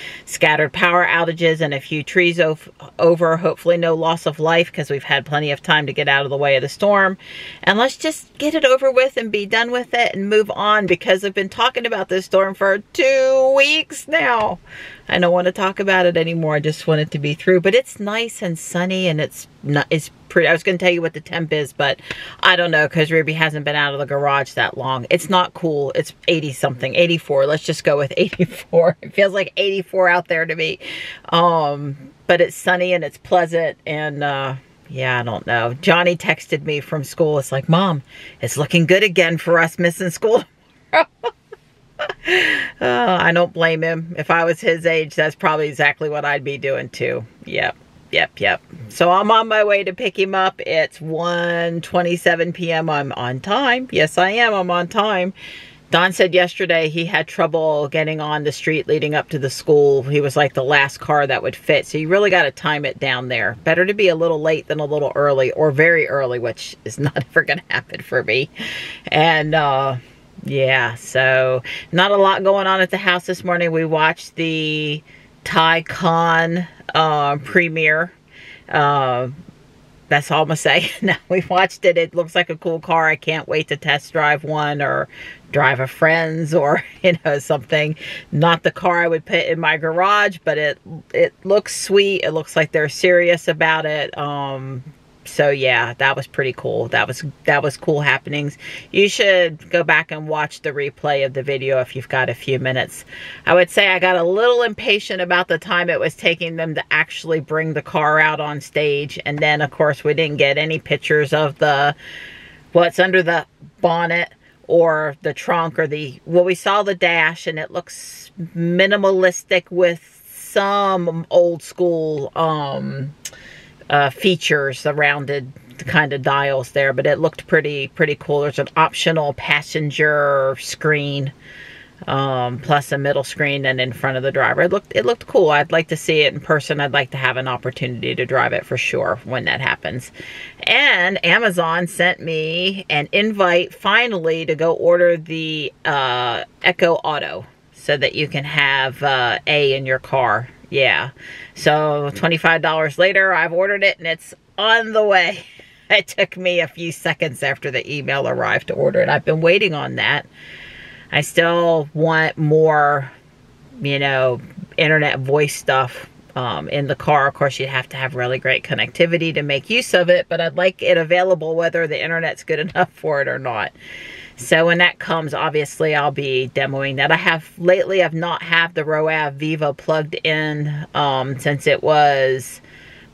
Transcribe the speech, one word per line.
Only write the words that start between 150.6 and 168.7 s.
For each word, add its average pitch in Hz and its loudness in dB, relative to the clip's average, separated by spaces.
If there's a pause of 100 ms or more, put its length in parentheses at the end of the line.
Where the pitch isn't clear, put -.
Yeah. 123 2 (440)
So 151 0
twenty-five 165 2
dollars 156 -2
later, 190 4
I've 165 0
ordered 196 0
it 196 0
and 165 -10
it's - -8 (240)
on 220 2
the 214 4
way. 185 2
<laughs> - -20 (340)
It 202 0
took - -4
me 180 0
a 160 0
few 165 -10
seconds 151 -6
after 139 -4
the 123 -6
email 139 -4
arrived 120 -2
to - -4
order - 0
it. - 2
I've 147 0
been 160 0
waiting 180 2
on 135 -6
that. 120 -2 (840)
I 151 0
still 170 2
want 160 0
more, 151 4 (720)
you 139 -2
know, 131 0 (360)
internet 151 2
voice 147 0
stuff, - -2 (260)
um, 110 -6
in 143 -2
the 131 -2
car. 143 2
Of 139 -2
course, 139 -2
you 135 -4
have 135 -4
to - -14
have 131 -6
really 127 -2
great - 0
connectivity 165 0